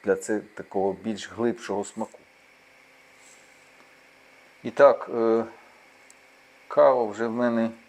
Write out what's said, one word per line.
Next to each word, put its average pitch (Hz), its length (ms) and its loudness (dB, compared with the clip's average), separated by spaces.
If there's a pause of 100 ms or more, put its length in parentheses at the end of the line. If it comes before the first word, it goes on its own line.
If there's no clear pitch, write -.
для 98 120 2
це, 104 240 -4
такого 98 520 -6
більш 98 380 -8
глибшого 104 540 -4
смаку. - 340 -12 (2500)
І 120 80 -8
так, - 440 4
е, 113 300 2 (1200)
кава 131 360 4
вже 107 220 -4
в 113 60 -4
мене 117 380 0 (180)